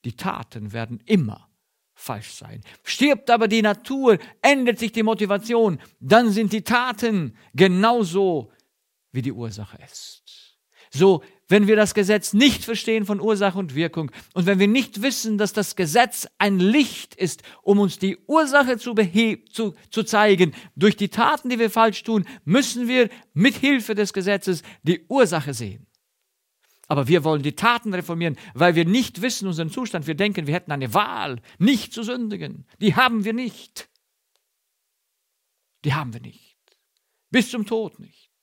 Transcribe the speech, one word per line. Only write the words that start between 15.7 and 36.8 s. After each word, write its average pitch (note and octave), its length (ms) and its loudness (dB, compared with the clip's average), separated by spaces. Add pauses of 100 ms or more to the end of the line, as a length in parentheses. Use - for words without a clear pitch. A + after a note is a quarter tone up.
Gesetz G3 500 0 (120)
ein G3+ 200 4
Licht A3 560 0
ist, - 280 -6 (200)
um G3+ 160 4
uns G3+ 200 0
die F#3+ 180 -4 (100)
Ursache C#4 520 2
zu A#3+ 160 -8
beheb-, G#3 580 0
zu, G#3+ 220 -6 (160)
zu A3 120 -4
zeigen, G3 520 4 (200)
durch G3+ 220 4
die G#3 140 -4
Taten, B3+ 380 0
die B3 100 -2
wir A3+ 120 0
falsch A3+ 320 2
tun, A3 240 0 (180)
müssen A#3+ 440 0
wir B3 200 4 (260)
mit G#3+ 220 2
Hilfe C4+ 380 0
des G3+ 180 -2
Gesetzes F#3+ 500 -2 (200)
die E3+ 260 0
Ursache D#3+ 460 0
sehen. A2 320 -12 (1000)
Aber C#3 180 -2
wir D#3+ 160 4
wollen D3+ 220 -2
die D3 100 -4
Taten A3+ 400 -2
reformieren, E3+ 420 -6 (180)
weil E3+ 200 4
wir E3 100 2
nicht F#3+ 380 -2
wissen, A3+ 240 -6
unseren E3 240 -6
Zustand. F3 380 -8
Wir D#3+ 80 -6
denken, G3 320 -4
wir D3 60 -2
hätten F3 180 -6
eine C3+ 200 -6
Wahl, C#3+ 480 -2 (180)
nicht G#3+ 340 0
zu A#3 100 -10
sündigen. G#3 640 -10 (140)
Die G#3 160 2
haben A#3 280 2
wir A3 80 -4
nicht. - 560 -10 (2000)
Die C#3+ 100 -2
haben C#3+ 180 -8
wir A#2 80 -16
nicht. - 380 -20 (720)